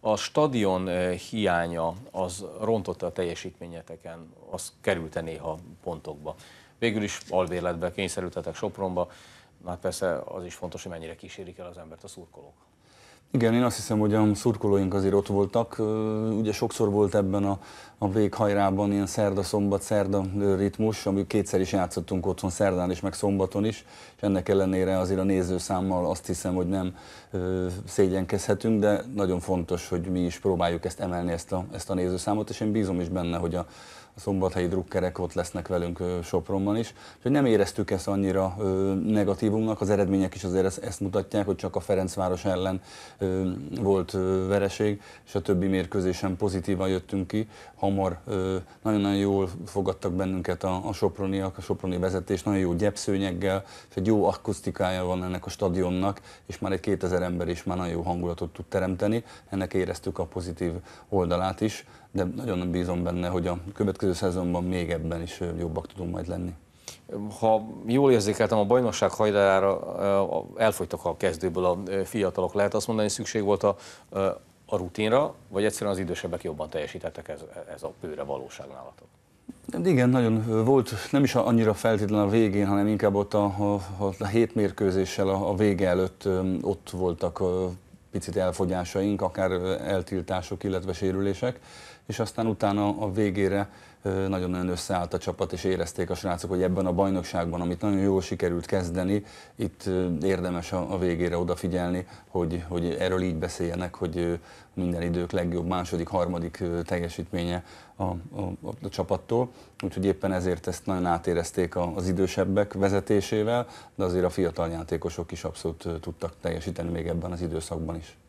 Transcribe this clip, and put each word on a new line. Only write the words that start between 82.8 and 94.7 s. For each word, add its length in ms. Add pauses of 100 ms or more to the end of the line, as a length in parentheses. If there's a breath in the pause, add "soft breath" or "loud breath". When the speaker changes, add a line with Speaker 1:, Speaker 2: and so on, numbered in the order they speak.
Speaker 2:
inkább 280
ott 200
a, 100
a, 360 (380)
a 80
hét 280
mérkőzéssel 720
a, 220
a 40
vége 340
előtt, 360
ö, 360
ott 300
voltak, 500
ö, 260 (440)
picit 260
elfogyásaink, 840
akár, 280
ö, 280
eltiltások, 840
illetve 280
sérülések. 680 (460 loud breath)
És 120
aztán 280
utána 540
a 120
végére, 580 (320 loud breath)
ö, 260
nagyon-nagyon 400
összeállt 460